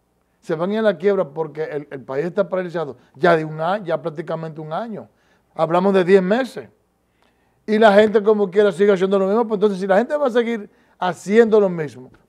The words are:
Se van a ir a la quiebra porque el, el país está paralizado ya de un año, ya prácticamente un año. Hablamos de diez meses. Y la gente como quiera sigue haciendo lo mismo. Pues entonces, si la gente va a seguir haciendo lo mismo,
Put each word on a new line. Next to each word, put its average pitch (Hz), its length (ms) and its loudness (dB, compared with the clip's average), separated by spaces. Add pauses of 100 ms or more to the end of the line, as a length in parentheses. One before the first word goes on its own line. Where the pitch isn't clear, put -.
(400)
Se 170 160 -6
van 175 140 -4
a - 20 -4
ir 214 80 -2
a - 20 -2
la 202 160 0
quiebra 190 300 0
porque 156 340 -8
el, 147 280 -8
el 143 100 -12
país 135 240 -6
está 180 240 -4
paralizado 170 480 -6 (180)
ya 165 220 2
de 156 80 -2
un 156 160 -8
año, 185 240 -4
ya 160 180 -6
prácticamente 160 580 -10
un 156 120 -12
año. 185 360 -10 (460)
Hablamos 175 400 0
de 190 80 4
diez 185 200 4
meses. 185 460 -4 (960)
Y 214 140 0
la 214 140 6
gente 214 320 4
como 208 260 2
quiera 202 220 2
sigue 202 200 2
haciendo 196 280 0
lo 190 80 0
mismo. 214 180 0
Pues 214 120 -4
entonces, 196 200 0
si 196 80 -6
la 190 120 4
gente 285 180 0
va 294 100 0
a 247 40 0
seguir 226 380 -2 (300)
haciendo 208 600 2
lo 196 80 2
mismo, 131 420 -10 (180)